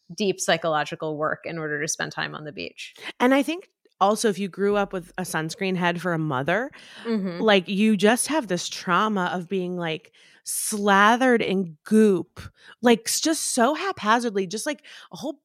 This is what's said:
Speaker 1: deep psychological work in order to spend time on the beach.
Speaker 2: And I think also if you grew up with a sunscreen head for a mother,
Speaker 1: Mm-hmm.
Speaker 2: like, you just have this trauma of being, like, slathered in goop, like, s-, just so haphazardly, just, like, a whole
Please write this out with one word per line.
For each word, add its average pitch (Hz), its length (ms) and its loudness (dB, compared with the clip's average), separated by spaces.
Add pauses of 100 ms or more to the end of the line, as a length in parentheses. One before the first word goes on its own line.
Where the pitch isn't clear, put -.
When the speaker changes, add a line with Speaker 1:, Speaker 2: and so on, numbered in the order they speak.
(160)
Speaker 1:
deep 185 240 -2
psychological 156 800 -2
work 151 280 -4
in 165 140 -8
order 151 200 -4
to 156 80 -4
spend 156 260 -6
time 156 200 -6
on 151 120 -12
the 147 80 -12
beach. - 420 -14 (240)
Speaker 2:
And 262 160 4
I 285 80 2
think 339 260 -6 (320)
also 214 280 2
if 180 100 -2
you 202 80 -4
grew 202 300 0
up 202 160 -2
with 180 260 -8
a 185 40 -4
sunscreen 170 520 -4
head 175 260 0
for 175 120 -2
a 160 40 0
mother, 160 540 -2 (340)
Speaker 1:
Mm-hmm. 190 360 -4
Speaker 2:
like, 202 260 4
you 214 300 2
just 208 300 2
have 277 200 0
this 180 200 -2
trauma 190 680 0
of 180 140 -6
being, 180 300 -4
like, 160 340 -6 (340)
slathered 214 960 4
in 180 420 -2
goop, 214 560 4 (420)
like, 233 240 4
s-, - 140 -2
just - 340 -2
so 262 220 2
haphazardly, 226 720 -2
just, 208 180 -8
like, 302 180 -6 (280)
a 175 60 -16
whole 285 260 -10